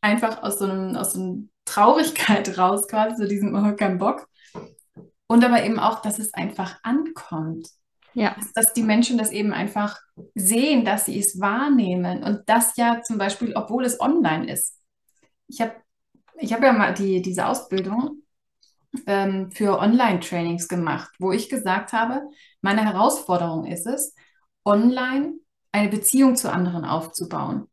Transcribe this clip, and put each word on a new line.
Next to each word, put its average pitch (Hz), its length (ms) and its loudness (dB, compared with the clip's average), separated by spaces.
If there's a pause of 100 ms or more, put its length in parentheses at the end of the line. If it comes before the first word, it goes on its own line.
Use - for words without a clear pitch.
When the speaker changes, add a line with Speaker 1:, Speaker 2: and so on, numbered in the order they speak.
Speaker 1:
einfach 220 420 0
aus 202 160 -6
so 196 80 -2
einem, 190 300 -4
aus - 180 -4
so 185 60 -6
einem 185 300 -8 (160)
Traurigkeit 208 920 2
<laughs> - 0 -
raus 196 300 2
quasi, 220 340 0
so 196 60 -2
diesem, 202 260 -2
„Oh, 208 220 2
kein 190 220 0
Bock.“ 208 300 -2 (1000)
Und 233 180 8
aber 240 200 4
eben 220 140 0
auch, - 240 0
dass 208 160 -4
es - 160 -8
einfach 180 480 -6
ankommt. 165 880 -4 (460)
Speaker 2:
Ja. 214 220 -2
Speaker 1:
Dass, - 160 -12
dass 220 220 2
die 233 80 0
Menschen 233 360 4
das 214 140 -2
eben 208 200 -2
einfach 208 460 -4 (360)
sehen, 233 500 2
dass 208 220 0
sie - 120 -4
es 196 220 -2
wahrnehmen. 202 840 2
Und 208 240 -2
das 233 280 4
ja 233 260 0
zum 226 160 -4
Beispiel, 202 380 -4
obwohl 240 280 -2
es 240 160 -2
online 214 500 0
ist. - 260 -6 (720)
Ich - 120 -10
hab, 226 160 -4 (600)
ich 320 140 -4
hab 233 100 0
ja 277 100 8
mal 202 220 2
die, 190 280 0
diese 180 240 -2
Ausbildung, 214 760 -4 (840)
ähm, 196 460 -2
für 202 260 0
Online-Trainings 180 880 2
gemacht, 165 500 -4
wo 190 140 -2
ich 233 180 -4
gesagt 196 420 -2
habe, 240 300 -2 (400)
meine 208 220 2
Herausforderung 180 840 0
ist - 200 -8
es, 269 280 -6 (500)
online 254 680 2 (380)
eine 208 160 2
Beziehung 247 480 4
zu - 160 -2
anderen 175 320 -2
aufzubauen. 160 880 -6